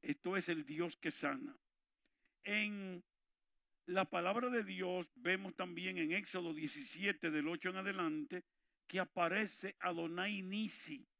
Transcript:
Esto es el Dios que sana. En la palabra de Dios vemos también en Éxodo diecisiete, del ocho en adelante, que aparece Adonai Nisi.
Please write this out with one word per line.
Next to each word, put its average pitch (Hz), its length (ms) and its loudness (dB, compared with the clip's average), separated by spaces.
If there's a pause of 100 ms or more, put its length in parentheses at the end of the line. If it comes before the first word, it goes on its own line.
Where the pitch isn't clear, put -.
Esto 180 340 -2
es 180 140 2
el 160 160 0
Dios 156 320 -2
que 160 140 -2
sana. 139 460 -2 (840)
En 202 600 0 (840)
la 190 180 4
palabra 202 440 2
de 233 140 2
Dios 185 520 0
vemos 190 400 0
también 180 420 -2
en 160 140 2
Éxodo 180 420 0
diecisiete, 160 800 -2
del 151 160 2
ocho 175 220 -2
en 185 80 -4
adelante, 180 680 -2 (440)
que 180 120 0
aparece 185 800 0
Adonai 180 640 0
Nisi. 190 640 -4 (140)